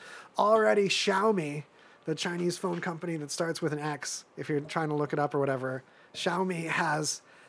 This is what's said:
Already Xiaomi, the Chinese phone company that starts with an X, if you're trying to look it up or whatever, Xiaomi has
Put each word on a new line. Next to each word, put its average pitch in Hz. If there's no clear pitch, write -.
Already 214
Xiaomi, 185
the 160
Chinese 175
phone 175
company 170
that 147
starts 165
with 156
an 151
X, 147
if -
you're 151
trying 151
to 151
look 147
it 151
up 143
or 147
whatever, 131
Xiaomi 175
has 151